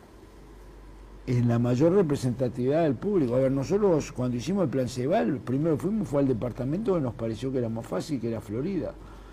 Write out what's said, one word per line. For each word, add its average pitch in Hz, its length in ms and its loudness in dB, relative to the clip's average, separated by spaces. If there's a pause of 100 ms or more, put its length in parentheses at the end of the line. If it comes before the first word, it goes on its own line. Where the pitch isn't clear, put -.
(1300)
en 120 220 4
la 117 100 4
mayor 127 340 4
representatividad 135 920 2
del 143 100 2
público. 147 400 0
A 131 60 4
ver, 135 120 4
nosotros 156 580 2
cuando 123 280 -2
hicimos 180 260 0
el 127 60 0
plan 127 180 0
Ceibal, 160 480 0
primero 139 400 0
fuimos, 190 320 -2
fue 143 140 2
al 135 60 4
departamento 135 680 0
que 170 80 2
nos 120 100 -2
pareció 113 400 -4
que 131 60 0
era 117 100 0
más 113 180 -6
fácil, 151 360 -4
que 120 60 -2
era 113 120 -4
Florida. 127 540 -4 (380)